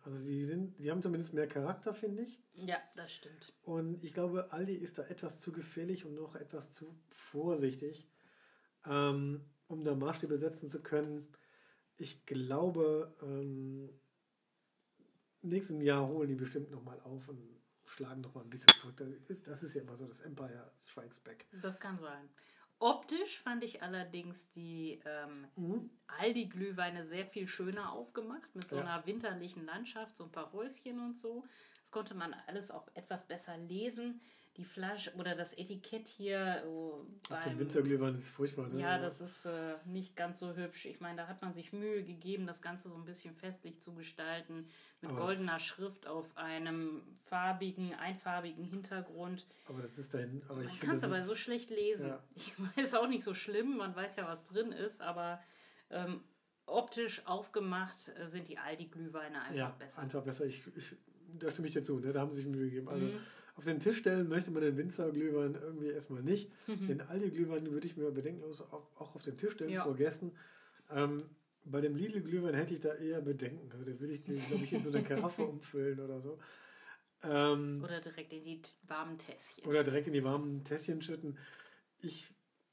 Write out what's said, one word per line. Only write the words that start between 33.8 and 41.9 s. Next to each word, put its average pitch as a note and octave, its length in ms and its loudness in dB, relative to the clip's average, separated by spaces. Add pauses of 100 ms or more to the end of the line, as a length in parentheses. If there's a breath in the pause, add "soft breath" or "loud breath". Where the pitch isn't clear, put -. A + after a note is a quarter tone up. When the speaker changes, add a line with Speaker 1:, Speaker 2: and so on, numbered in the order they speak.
Speaker 2:
Die F3+ 80 -8
Flasche G3 500 -6
oder F3 200 0
das E3+ 220 -4
Etikett G3 500 -6
hier, G3 600 0
oh, D#3+ 400 -4 (240)
Speaker 1:
Auf E3 100 -2
dem D3 120 0
Speaker 2:
beim B2+ 80 -2
Speaker 1:
Winzerglühwein C#3 520 6
ist B2+ 160 -4
furchtbar, C#3 380 -2
ne? B2 120 -4
Speaker 2:
Ja, F3 120 2
Speaker 1:
Ja. F3+ 80 6
Speaker 2:
das F3 200 -2
ist, F3+ 260 -10
äh, D#3+ 400 -2
nicht F#3 300 -6
ganz F3 240 -2
so F3 160 -6
hübsch. F3 300 -6
Ich - 160 -10
meine, E3+ 160 -6
da E3+ 100 -6
hat F#3+ 140 -10
man F#3 140 -4
sich E3+ 180 -10
Mühe G#3 300 0